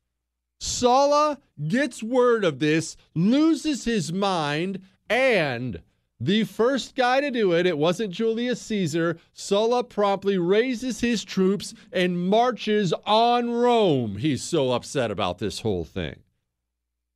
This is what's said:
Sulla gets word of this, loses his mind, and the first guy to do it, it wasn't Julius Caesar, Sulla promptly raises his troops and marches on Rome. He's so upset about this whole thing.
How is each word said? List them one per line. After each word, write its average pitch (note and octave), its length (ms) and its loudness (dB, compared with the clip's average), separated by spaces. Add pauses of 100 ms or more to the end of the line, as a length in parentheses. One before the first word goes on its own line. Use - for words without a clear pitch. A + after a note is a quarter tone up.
(600)
Sulla C#4+ 800 2 (300)
gets B3 340 -2
word A#3+ 420 2
of D#3 140 0
this, D3+ 400 -2 (160)
loses C#4 720 0
his G3+ 260 -2
mind, F3+ 680 -2 (320)
and D3 720 0 (360)
the G3 240 0
first A#3+ 520 -2
guy B3+ 260 2
to D4 80 -2
do A3+ 240 0
it, F3 140 2
it E3+ 100 0
wasn't F3 380 0
Julius A#3 480 -2
Caesar, E3+ 560 -2 (120)
Sulla A3+ 520 0
promptly G3 560 0
raises A3+ 640 0
his A#3 220 -2
troops - 520 -2 (180)
and F3+ 360 0
marches G#3+ 680 2 (100)
on A#3+ 460 2
Rome. G#3 640 2
He's B2 240 -2
so C#3 300 0
upset A#2+ 400 -2
about F#2 260 -2
this G2+ 220 -4
whole F#2 260 -2
thing. D2+ 380 -8 (920)